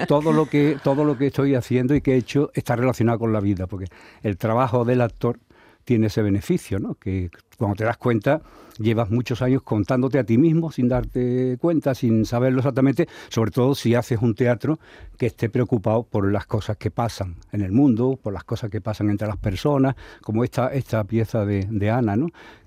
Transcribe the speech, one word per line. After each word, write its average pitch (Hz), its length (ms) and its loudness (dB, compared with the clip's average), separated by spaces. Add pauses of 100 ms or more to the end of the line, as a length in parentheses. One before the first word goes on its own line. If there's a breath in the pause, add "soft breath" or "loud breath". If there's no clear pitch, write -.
todo 156 260 2
lo 156 140 4
que, 147 360 2
todo 143 220 2
lo 147 120 0
que 139 100 0
estoy 135 280 0
haciendo 123 400 0
y 139 60 2
que 131 120 2
he 131 40 4
hecho 139 360 0
está - 220 -2
relacionado 117 440 0
con 113 140 0
la 107 60 0
vida, 98 280 -2
porque 95 200 -10 (360 loud breath)
el 104 140 -2
trabajo 120 480 0
del 123 160 2
actor 120 380 -2 (460 soft breath)
tiene 110 220 2
ese 110 140 -2
beneficio, 101 580 -2
¿no? 226 160 -6
Que 92 340 -6 (280)
cuando 101 200 -2
te 107 80 -4
das 113 120 -2
cuenta, 123 440 0 (360 loud breath)
llevas 110 320 0
muchos 120 320 -2
años 131 220 2
contándote 127 560 0
a 120 40 2
ti 113 140 2
mismo 160 340 4
sin 123 180 0
darte 123 720 -2
cuenta, 151 360 0
sin 113 300 2
saberlo 127 340 2
exactamente, 135 480 2 (220 loud breath)
sobre 110 200 0
todo 127 240 2
si 117 220 0
haces 120 260 0
un 117 140 2
teatro 123 440 0 (380 loud breath)
que 123 80 -2
esté 117 240 -2
preocupado 117 540 0
por 101 280 -2
las 101 140 -2
cosas - 320 -4
que - 140 -4
pasan 98 460 -6 (140)
en 104 100 -4
el 92 100 -4
mundo, 127 500 2
por 104 120 -6
las 90 100 -10
cosas 113 260 -8
que 104 120 -8
pasan 104 280 -2
entre 104 180 -2
las 101 100 -6
personas, 135 580 0 (260 loud breath)
como 110 220 -2
esta, 127 280 0
esta 117 340 -2
pieza 110 400 -2
de, 101 260 0
de 104 180 0
Ana, 110 260 2
¿no? 147 120 0 (400 loud breath)